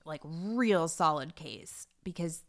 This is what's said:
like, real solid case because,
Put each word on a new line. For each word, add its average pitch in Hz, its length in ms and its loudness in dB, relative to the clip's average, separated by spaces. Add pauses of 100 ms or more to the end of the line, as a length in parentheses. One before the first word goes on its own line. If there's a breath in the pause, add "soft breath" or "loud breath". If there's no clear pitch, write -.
like, 156 200 -10
real 190 640 2
solid 156 460 2
case - 520 -14 (180)
because, 170 440 -4